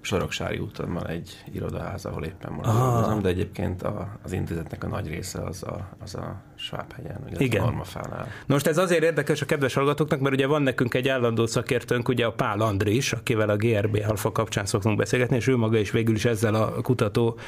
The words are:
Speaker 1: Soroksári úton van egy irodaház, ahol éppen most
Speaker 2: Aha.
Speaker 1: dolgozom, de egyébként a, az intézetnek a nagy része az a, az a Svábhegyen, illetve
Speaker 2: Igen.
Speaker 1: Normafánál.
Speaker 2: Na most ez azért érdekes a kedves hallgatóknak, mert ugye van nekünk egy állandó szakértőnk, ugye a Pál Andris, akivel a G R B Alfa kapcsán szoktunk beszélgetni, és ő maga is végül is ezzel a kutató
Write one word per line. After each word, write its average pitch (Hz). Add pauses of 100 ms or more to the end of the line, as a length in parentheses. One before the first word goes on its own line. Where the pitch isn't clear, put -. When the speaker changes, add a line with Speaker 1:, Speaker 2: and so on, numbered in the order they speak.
Speaker 1:
Soroksári 87
úton 98
van 87
egy - (100)
irodaház, 90
ahol -
éppen -
most -
Speaker 2:
Aha. 123
Speaker 1:
dolgozom, 107
de 92
egyébként 92
a, 104
az 90
intézetnek 92
a 90
nagy 90
része 87
az 90
a, 95 (140)
az -
a 87 (140)
Svábhegyen, -
illetve -
Speaker 2:
Igen. 110
Speaker 1:
Normafánál. - (180)
Speaker 2:
Na 135
most 143
ez 160
azért 175
érdekes 160
a -
kedves 139
hallgatóknak, 147
mert 135
ugye 135
van 151
nekünk 127
egy 131
állandó 117
szakértőnk, 120
ugye 120
a 110
Pál 107
Andris, 104
akivel 107
a 104
G 107
R 104
B 107
Alfa 107
kapcsán 110
szoktunk 104
beszélgetni, 123
és 117
ő 131
maga 110
is 104
végül 113
is 101
ezzel 110
a 110
kutató 117 (100)